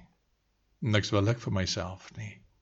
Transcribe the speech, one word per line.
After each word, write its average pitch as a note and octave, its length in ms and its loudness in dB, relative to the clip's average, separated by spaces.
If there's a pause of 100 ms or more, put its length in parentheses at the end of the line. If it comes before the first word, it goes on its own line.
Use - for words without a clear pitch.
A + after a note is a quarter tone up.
(840)
Niks G#2+ 320 2
wil G2+ 180 4
ek B2 100 -4
vir A#2 120 -2
myself F#2 640 -4
nie. G#2 160 -12 (280)